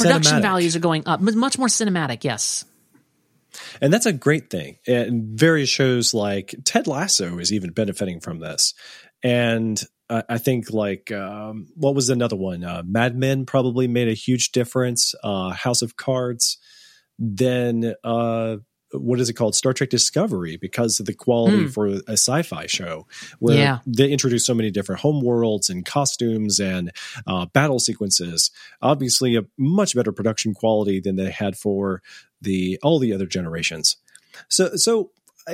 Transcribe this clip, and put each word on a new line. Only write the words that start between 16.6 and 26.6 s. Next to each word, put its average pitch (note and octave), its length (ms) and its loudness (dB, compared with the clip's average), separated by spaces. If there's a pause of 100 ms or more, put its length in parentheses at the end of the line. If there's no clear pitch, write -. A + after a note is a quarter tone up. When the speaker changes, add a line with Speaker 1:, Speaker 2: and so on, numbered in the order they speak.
Speaker 2:
Then, A#2 760 0 (100)
uh, A2+ 540 -2 (340)
what A#2+ 280 0
is A#2+ 100 0
it A#2 40 -4
called? A2 200 0
Star - 180 2
Trek B2+ 200 -2
Discovery, A2 640 0
because A2 420 -2
of G#2 60 -8
the G#2+ 80 -4
quality B2+ 520 4
Speaker 1:
Hmm. - 20 0
Speaker 2:
for G#2+ 200 -2
a G2 260 -4
sci-fi A#2+ 520 -2
show, D#2+ 400 -8 (320)
where A#2 180 4
Speaker 1:
Yeah. C#3 300 4
Speaker 2:
they C3 240 4
introduced C3 380 2
so B2 80 2
many A2 160 0
different G2 300 -4
home D3 200 2
worlds A#2 480 2
and - 160 -6
costumes A2+ 720 -2
and, F#2 320 -2 (360)